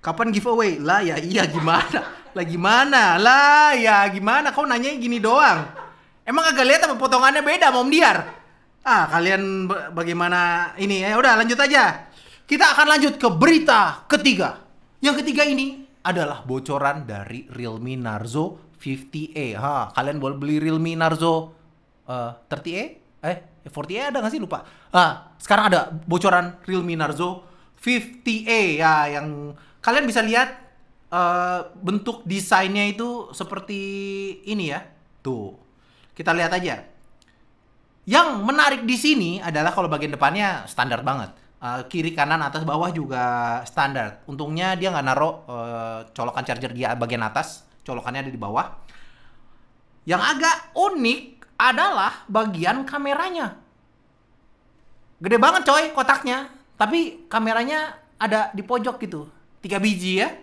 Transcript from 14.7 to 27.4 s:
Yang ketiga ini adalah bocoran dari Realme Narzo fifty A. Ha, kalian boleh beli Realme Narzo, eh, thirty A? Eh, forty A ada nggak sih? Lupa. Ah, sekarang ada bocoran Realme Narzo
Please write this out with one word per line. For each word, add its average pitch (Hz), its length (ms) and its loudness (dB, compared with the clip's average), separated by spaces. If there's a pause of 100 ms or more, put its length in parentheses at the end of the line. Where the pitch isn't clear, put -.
Yang 285 240 0
ketiga 294 240 2
ini 269 400 -4 (160)
adalah 165 400 -4
bocoran 139 640 -4
dari 110 400 -12
Realme 120 480 -10
Narzo 117 880 -6
fifty 151 560 -10
A. 139 160 -6
Ha, 135 200 -4 (200)
kalian 143 240 -4
boleh 135 160 -4
beli 143 240 -4
Realme 160 400 -2
Narzo, 160 560 0 (560)
eh, 123 200 -8 (200)
thirty 160 240 -8
A? 208 100 -6 (380)
Eh, 170 140 -4 (340)
forty 175 320 -8
A 285 80 -4
ada 262 80 -4
nggak 226 160 -4
sih? 269 80 -6
Lupa. 160 240 -10 (240)
Ah, 175 480 4
sekarang 208 320 2
ada 165 240 0
bocoran 175 720 0
Realme 175 320 -4
Narzo 156 480 -4 (320)